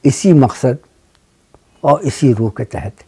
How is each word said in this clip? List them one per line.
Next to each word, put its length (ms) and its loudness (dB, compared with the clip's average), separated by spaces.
इसी 280 2
मकसद 460 2
और 180 2
इसी 300 0
रूह 180 -2
के 140 -8
तहत 300 -12